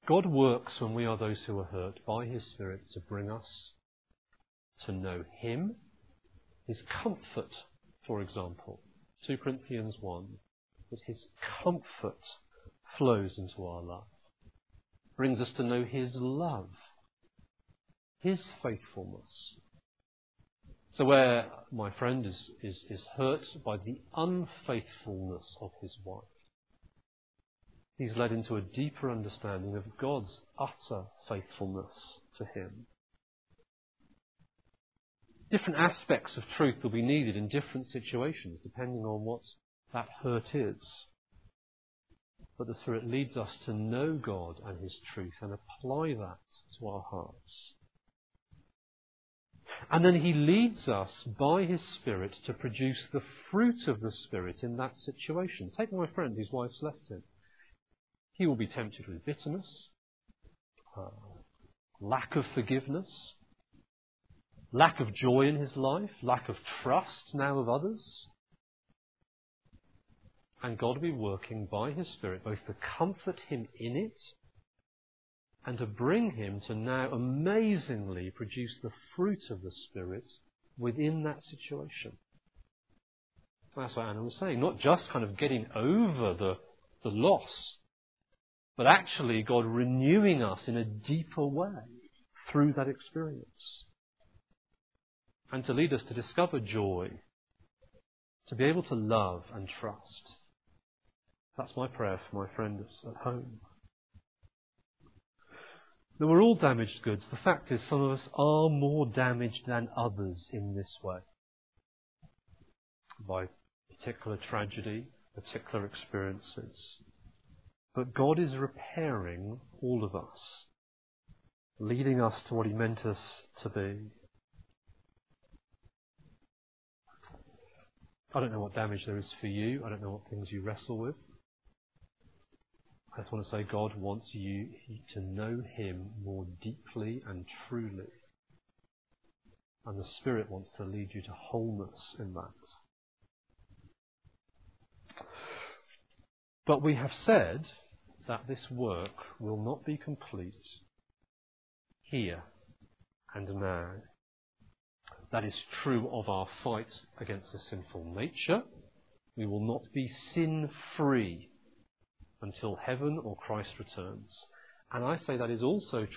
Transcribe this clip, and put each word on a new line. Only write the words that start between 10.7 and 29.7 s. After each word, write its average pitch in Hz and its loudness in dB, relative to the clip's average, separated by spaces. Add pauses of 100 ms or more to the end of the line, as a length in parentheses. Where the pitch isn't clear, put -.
that - -10
his - -10 (360)
comfort - -2 (760)
flows 107 4
into 92 -8
our 87 -8
life, 87 -10 (1120)
brings 131 4
us 120 -2
to 131 2
know 120 4
his 123 -2
love, 127 -2 (1500)
his 180 2 (200)
faithfulness. - -8 (1400)
So 143 4
where 127 10 (260)
my 104 -2
friend 123 0
is, - -6 (120)
is, 98 -8
is 98 -8 (160)
hurt 135 2 (200)
by 104 0
the 110 -8 (160)
unfaithfulness 113 -4
of 95 -12 (100)
his - -12
wife, 92 -12 (1700)
he's 113 -4
led 117 2
into 113 -2
a 101 0
deeper 131 -4
understanding 101 -6